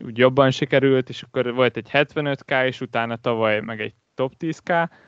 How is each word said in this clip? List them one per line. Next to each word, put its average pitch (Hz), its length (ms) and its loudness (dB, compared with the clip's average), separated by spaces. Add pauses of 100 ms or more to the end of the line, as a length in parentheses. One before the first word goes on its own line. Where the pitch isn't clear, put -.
úgy 117 120 -12
jobban 131 340 6
sikerült, 135 580 0
és - 120 -14
akkor 120 320 -4
volt 123 240 2
egy 110 120 -10
hetvenöt 143 540 -2
K, - 80 -8
és 131 300 0
utána 117 340 -4
tavaly 113 440 0
meg 107 220 -8
egy 110 120 -8 (220)
top 131 220 -4
tíz 160 220 -8
K. - 120 -6 (360)